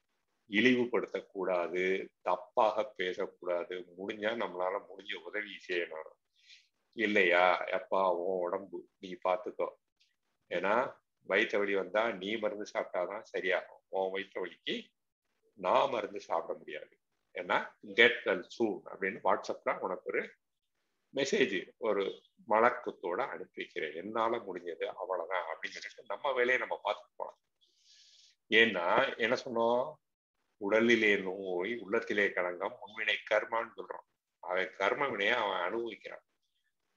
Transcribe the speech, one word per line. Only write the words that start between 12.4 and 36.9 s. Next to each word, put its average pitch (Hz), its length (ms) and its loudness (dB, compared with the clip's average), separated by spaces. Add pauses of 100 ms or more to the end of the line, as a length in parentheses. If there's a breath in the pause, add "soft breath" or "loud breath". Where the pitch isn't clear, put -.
சாப்பிட்டாதான் 98 580 -4
சரியாகும், 90 680 -4
உன் 95 220 -2
வயிற்று 98 280 -8
வலிக்கு 92 360 -8 (840)
நான் 120 300 4
மருந்து 101 300 -4
சாப்பிட 85 380 -4
முடியாது, - 360 -14 (420)
ஏன்னா 92 220 0 (300)
get 117 360 6
well 92 260 2
soon" 104 360 0
அப்படின்னு 95 380 -4
WhatsApp-ல 104 560 0
உனக்கு 92 240 -4
ஒரு - 180 -2 (920)
மெசேஜ், 139 420 2 (220)
ஒரு 101 260 0 (440)
வழக்கத்தோட 107 800 2
அனுப்பி - 340 -12
வைக்கிறேன், 78 340 -6
என்னால 113 420 0
முடிஞ்சது 90 520 -8
அவ்வளவுதான் 90 560 -4
அப்படின்னு 82 320 -8
சொல்லிட்டு - 300 -14
நம்ம 131 260 -2
வேலையை 123 240 4
நம்ம 101 260 -4
பார்த்துட்டு - 320 -4
போலாம். - 240 -10 (1120 soft breath)
ஏன்னா 107 340 6 (320)
என்ன 117 180 2
சொன்னோம், 120 460 2 (800)
உடலிலே 110 560 6
நோய், 92 600 -4
உள்ளத்திலே 104 540 0
களங்கம், 90 440 -4
முன்வினை 107 400 -4 (100)
கர்மான்னு 113 500 0
சொல்றோம். - 300 -12 (380)
அவன் 90 340 -2
கர்ம 127 300 2
வினையை 107 260 0
அவன் 101 300 0
அனுபவிக்கிறான். 110 600 -6 (720)